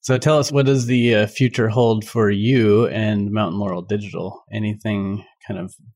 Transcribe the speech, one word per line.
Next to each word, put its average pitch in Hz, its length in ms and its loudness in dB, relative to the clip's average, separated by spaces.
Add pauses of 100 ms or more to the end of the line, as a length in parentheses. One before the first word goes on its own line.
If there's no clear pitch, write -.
So 127 160 -2
tell 156 200 2
us, 139 140 -2
what 139 140 2
does 135 200 2
the, 120 280 2
uh, 107 140 2
future 120 400 0
hold 110 360 2
for 110 260 0
you 107 580 4
and 104 420 -2
Mountain 101 300 -2
Laurel 92 220 -6
Digital? 95 600 -8 (100)
Anything 104 720 -6 (220)
kind 98 140 -10
of 92 120 -12 (240)